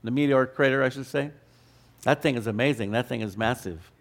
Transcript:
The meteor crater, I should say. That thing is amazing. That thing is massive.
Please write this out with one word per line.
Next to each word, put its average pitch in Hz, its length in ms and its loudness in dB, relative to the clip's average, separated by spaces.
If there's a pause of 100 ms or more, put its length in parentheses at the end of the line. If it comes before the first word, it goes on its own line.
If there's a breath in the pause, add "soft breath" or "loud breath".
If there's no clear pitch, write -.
The 113 80 -4
meteor 135 340 4
crater, 135 380 2
I 131 60 2
should 131 180 -8
say. 147 240 -4 (720 soft breath)
That 127 180 2
thing 143 140 2
is 110 100 -4
amazing. 113 460 -2
That 120 160 -2
thing 117 140 -6
is 101 160 -8
massive. 110 520 -4 (120)